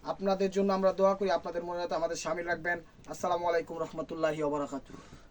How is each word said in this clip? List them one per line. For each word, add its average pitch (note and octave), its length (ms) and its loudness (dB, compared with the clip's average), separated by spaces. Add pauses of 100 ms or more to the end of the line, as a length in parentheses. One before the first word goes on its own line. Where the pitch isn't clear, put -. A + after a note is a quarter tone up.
(120)
আপনাদের F#3+ 440 0
জন্য G3 220 4
আমরা F#3+ 220 6
দোয়া G3 200 6
করি, G3 180 0
আপনাদের E3+ 300 -4
মনে F3 120 -6
রাখতে E3 200 -2
আমাদের E3 240 0
শামিল E3+ 280 -2
রাখবেন। E3+ 260 -2 (360)
আসসালামু F3 360 0
আলাইকুম E3+ 340 0
রহমতুল্লাহি D#3+ 580 -2
ওয়া D3 120 2
বারাকাতুহু। C#3 460 -6 (320)